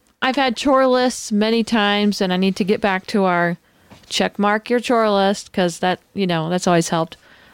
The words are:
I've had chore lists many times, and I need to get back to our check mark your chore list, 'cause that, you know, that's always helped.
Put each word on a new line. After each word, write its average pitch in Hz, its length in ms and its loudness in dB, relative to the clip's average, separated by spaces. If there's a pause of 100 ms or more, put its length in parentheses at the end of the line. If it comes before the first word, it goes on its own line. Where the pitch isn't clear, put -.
(220)
I've 254 140 0
had 262 220 0
chore 262 300 2
lists 254 440 0
many 220 320 2
times, 208 560 0
and 185 140 0
I 180 40 0
need 190 200 0
to 214 60 -2
get 190 180 0
back 190 260 -2
to 202 180 0
our 175 320 0 (520)
check - 300 -4
mark 208 300 -2
your 240 100 0
chore 226 320 0
list, 196 420 0
'cause 180 260 -2
that, 185 200 -2 (140)
you 196 140 -2
know, 165 220 -2
that's 180 180 -2
always 170 220 2
helped. 165 260 -2 (380)